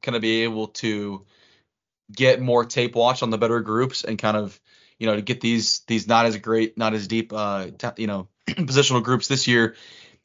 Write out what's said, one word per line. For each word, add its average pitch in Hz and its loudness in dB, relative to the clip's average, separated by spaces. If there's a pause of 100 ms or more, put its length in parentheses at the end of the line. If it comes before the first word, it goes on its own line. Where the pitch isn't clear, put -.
kinda 120 -4
be 113 0
able 110 -4
to 104 -6 (840)
get 127 4
more 120 2
tape 120 -2
watch 120 2
on 117 0
the 110 0
better 117 2
groups 113 -2
and 110 -4
kind 107 2
of, 101 -6 (400)
you 113 -4
know, 107 2
to 107 -4
get 123 -6
these, 117 0
these 107 -4
not 117 4
as 107 0
great, 113 0
not 110 -2
as 104 -4
deep, 113 -4
uh, 101 -4 (100)
ta-, 117 -8
you 110 -6
know, 98 -6 (120)
<clears throat> - -20
positional 135 2
groups 123 0
this 135 0
year, 117 4 (480)